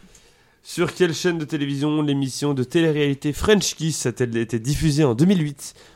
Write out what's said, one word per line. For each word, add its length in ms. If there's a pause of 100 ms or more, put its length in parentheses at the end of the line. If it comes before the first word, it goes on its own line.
(640)
Sur 300
quelle 200
chaîne 240
de 80
télévision 560
l'émission 520
de 100
télé-réalité 680
French 440
Kiss 300
a-t-elle 300
été 240
diffusée 460
en 100
deux 100
mille 160
huit ? 320 (220)